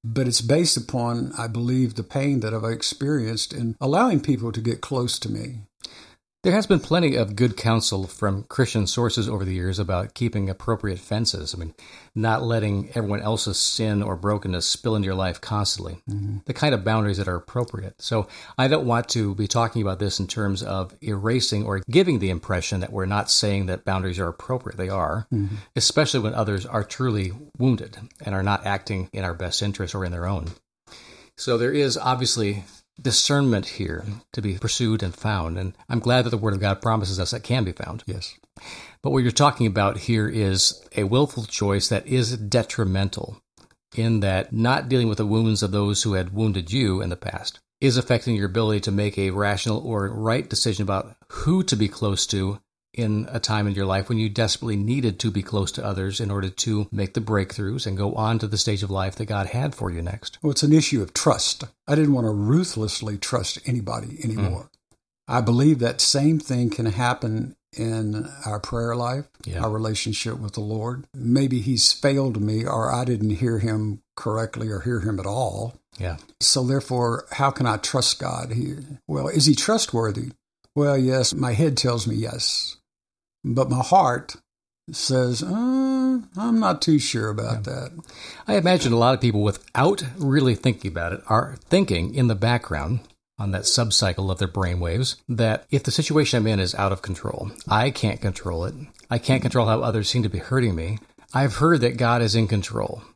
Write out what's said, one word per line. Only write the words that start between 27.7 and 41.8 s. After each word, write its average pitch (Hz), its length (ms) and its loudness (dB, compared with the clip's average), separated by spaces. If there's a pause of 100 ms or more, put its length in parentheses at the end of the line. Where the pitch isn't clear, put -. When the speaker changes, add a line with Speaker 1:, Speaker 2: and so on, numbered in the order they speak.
Speaker 2:
and 98 120 -4
are 95 80 0
not 101 200 0
acting 98 480 -4
in 98 120 -6
our 87 100 -4
best 90 280 -4
interest 101 340 -4
or 92 80 -2
in 87 80 -4
their 87 160 -4
own. 85 220 -4 (840)
So 120 220 0
there 123 140 2
is 143 260 2
obviously 117 640 0 (380)
discernment 127 640 2
here 82 380 -6 (280)
to - 80 -6
be 98 160 -2
pursued 110 460 0
and 90 120 -4
found, 90 440 -2
and 92 160 -6 (120)
I'm 120 120 -2
glad 123 260 4
that 120 60 -2
the 113 80 0
Word 101 160 0
of 98 60 -2
God 98 200 0
promises 98 400 0
us 87 120 -2
that 113 100 -6
can 123 220 0
be 92 80 -2
found. - 340 -10
Speaker 1:
Yes. - 280 -10 (680)
Speaker 2:
But 143 80 -2
what 131 120 4
you're 120 100 4
talking 143 340 2
about 101 320 2
here 107 300 0
is 98 540 2 (140)
a 107 80 0
willful 117 400 0
choice 101 440 0